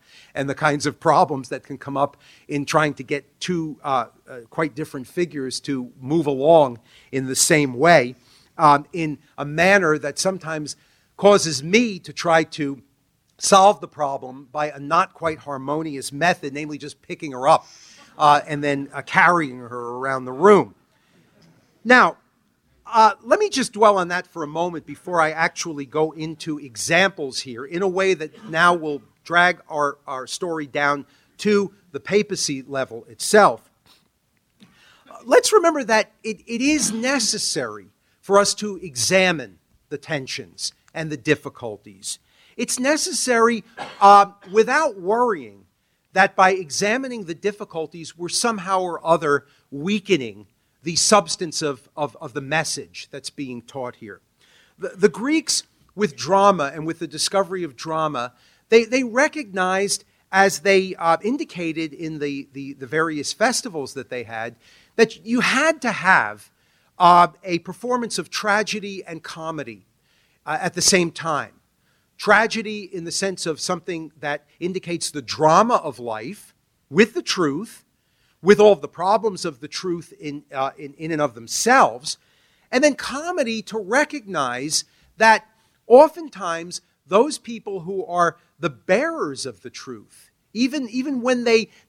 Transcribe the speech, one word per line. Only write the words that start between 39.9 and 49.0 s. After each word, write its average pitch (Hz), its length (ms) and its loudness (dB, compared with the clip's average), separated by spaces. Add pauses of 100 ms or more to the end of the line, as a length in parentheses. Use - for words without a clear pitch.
tensions 131 720 -10 (220)
and 160 180 -8
the 147 60 -10
difficulties. 110 1000 -6 (380)
It's 240 240 -6
necessary, 247 880 0 (340)
uh, 202 280 10 (260)
without 240 440 2
worrying 175 680 -4 (480)
that 190 200 4
by 190 180 6
examining 202 760 -4
the 165 100 -10
difficulties, 170 800 -10
we're 175 120 -8
somehow 196 500 -2
or 170 260 -6